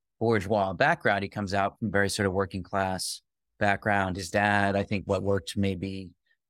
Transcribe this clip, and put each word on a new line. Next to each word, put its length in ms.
bourgeois 540
background. 480
He 80
comes 240
out 240
from 120
very 200
sort 160
of 80
working 280
class 600
background. 580
His 140
dad, 460
I 80
think, 220
what 160
worked 340
maybe, 540